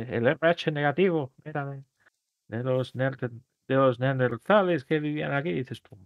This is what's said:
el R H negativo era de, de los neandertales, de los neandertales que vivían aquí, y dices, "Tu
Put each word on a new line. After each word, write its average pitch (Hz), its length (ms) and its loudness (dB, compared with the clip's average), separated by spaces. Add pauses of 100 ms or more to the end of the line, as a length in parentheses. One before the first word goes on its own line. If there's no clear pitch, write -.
(140)
el 117 140 2
R 156 140 4
H 165 300 2
negativo 147 640 0 (100)
era 151 220 -8
de, 139 180 -12 (680)
de 113 140 -4
los 127 320 -2
neandertales, 127 460 -4 (260)
de 131 80 2
los 131 240 4
neandertales 135 840 2
que 156 160 0
vivían 151 320 -4
aquí, 143 180 -2
y - 40 -4
dices, 131 280 -8
"Tu - 120 -20 (100)